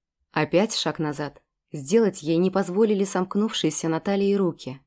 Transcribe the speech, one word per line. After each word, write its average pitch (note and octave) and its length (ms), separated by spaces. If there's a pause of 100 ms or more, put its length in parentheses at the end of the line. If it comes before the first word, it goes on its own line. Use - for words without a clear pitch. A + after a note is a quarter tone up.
(320)
Опять E3 440
шаг D#3 240
назад. D3 420 (300)
Сделать F3 520
ей E3 140
не F3+ 120
позволили G3 540
сомкнувшиеся F#3+ 840
на D#3+ 100
талии G3+ 340
руки. E3 540